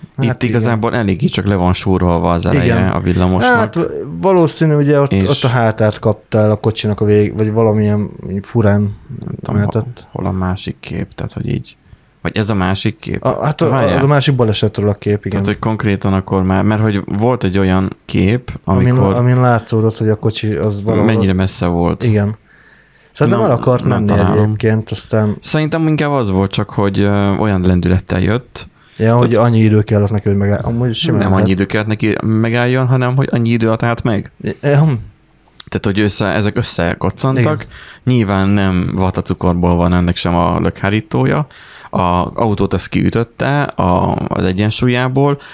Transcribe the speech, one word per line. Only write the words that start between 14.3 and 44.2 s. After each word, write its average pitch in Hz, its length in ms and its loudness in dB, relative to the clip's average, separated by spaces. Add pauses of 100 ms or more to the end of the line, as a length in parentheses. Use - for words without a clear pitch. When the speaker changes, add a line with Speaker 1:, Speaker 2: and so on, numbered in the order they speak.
Speaker 1:
balesetről 107 540 0
a 101 60 2
kép, 104 240 -2
igen. 101 120 -8
Speaker 2:
Tehát, 98 160 -2
hogy 104 120 -2
konkrétan 104 540 0
akkor 95 300 0
már, 95 200 2
mert 107 200 2
hogy 104 240 0
volt 117 380 0
egy 95 140 0
olyan 95 460 0
kép, 98 460 0 (140)
Speaker 1:
Amin, 123 260 2
Speaker 2:
amikor 98 240 2
Speaker 1:
amin 123 260 2
látszódott, 113 580 0
hogy 110 100 0
a 107 60 2
kocsi 107 400 -2
az 101 280 -2
valahol 107 240 2
Speaker 2:
mennyire 104 260 2
messze 92 340 0
volt. 85 380 0
Speaker 1:
Igen. 107 320 2 (760)
Szerintem 202 300 2
Speaker 2:
Nem, 185 80 2
Speaker 1:
el 120 60 2
akart 123 280 2
Speaker 2:
nem - 60 0
Speaker 1:
menni 107 160 2
Speaker 2:
találom. 101 360 2
Speaker 1:
egyébként, 107 480 0
aztán 107 500 -2
Speaker 2:
Szerintem 156 480 -2
inkább 147 220 0
az 127 200 0
volt 95 200 2
csak, - 200 -4
hogy, 101 300 0
ö, 101 360 2
olyan 101 260 0
lendülettel 90 580 2
jött, 104 480 -4 (280)
Speaker 1:
Ja, 113 200 2
hogy 123 140 4
Speaker 2:
Tehát 117 160 4
Speaker 1:
annyi 117 120 4
idő 107 240 4
kellett 104 280 2
neki, 107 180 -2
hogy 98 80 2
megáll-, 101 260 0
amúgy 117 320 -2
simán 107 240 0
Speaker 2:
Nem 101 100 0
Speaker 1:
lehet. 95 160 2
Speaker 2:
annyi 95 80 2
idő 98 140 0
kellett 107 200 -2
neki, 107 280 0 (100)
megálljon, 120 600 0
hanem 127 300 0
hogy 135 160 0
annyi 117 180 0
idő 113 160 0
alatt 113 160 0
állt 117 200 -2
meg. 113 300 -4 (100)
Speaker 1:
É-, 107 180 -8
ehm. 143 280 2 (800)
Speaker 2:
Tehát, - 160 -6 (120)
hogy 104 40 0
össze, 104 260 0
ezek 101 300 -2
összekoccantak. 123 1080 -2
Speaker 1:
Igen. - 40 -16 (380)
Speaker 2:
Nyilván 101 440 2
nem 95 460 0
vatacukorból 90 840 0
van 87 180 2
ennek 87 220 0
sem 87 180 -2
a 87 260 0
lökhárítója. 107 840 -2 (440)
A - 100 -2 (400)
autót 104 340 0
az 92 120 -4
kiütötte 117 760 -2
a, 92 540 0 (120)